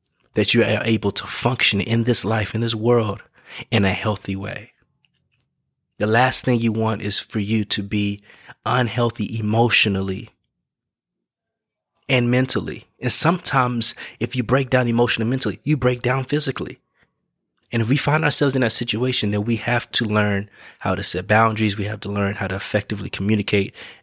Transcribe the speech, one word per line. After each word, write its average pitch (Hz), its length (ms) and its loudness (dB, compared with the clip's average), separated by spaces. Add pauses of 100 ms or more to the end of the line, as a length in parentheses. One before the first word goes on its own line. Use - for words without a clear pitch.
(340)
That 107 200 2
you 117 80 6
are 104 220 2
able 107 280 0
to - 140 -4
function - 540 0
in 117 220 0
this 117 220 2
life, 107 300 -2
in 110 60 0
this 113 140 -2
world, 110 480 0 (480)
in 104 140 4
a 95 80 2
healthy 98 420 -4
way. 98 380 -10 (1300)
The 104 100 -2
last 123 360 2
thing 123 140 2
you 113 140 0
want 110 300 -2
is 104 180 -2
for - 180 -6
you 107 280 0
to - 160 -2
be 101 380 -2 (460)
unhealthy 117 720 0
emotionally 104 920 2 (1800)
and 120 220 2
mentally. 123 560 -2 (140)
And 120 120 0
sometimes 131 840 2 (240)
if 113 160 -4
you 127 80 -2
break 127 280 0
down 127 180 2
emotionally 117 360 2
and 113 60 0
mentally, 127 320 -4
you 139 140 0
break 123 260 0
down 131 220 0
physically. 135 560 -4 (880)
And 117 100 0
if 110 80 0
we 131 80 4
find 151 280 0
ourselves 143 320 2
in 127 60 2
that 113 100 2
situation, 117 580 0
then 104 140 0
we 113 120 0
have 120 360 -2
to - 120 0
learn 104 460 0 (300)
how 98 160 -2
to 98 80 -6
set 92 240 -2
boundaries. 107 500 2
We 101 60 -4
have 107 160 -8
to 101 100 -8
learn 101 240 -2
how 98 140 -6
to 95 80 -4
effectively 101 520 -4
communicate 101 640 0 (300)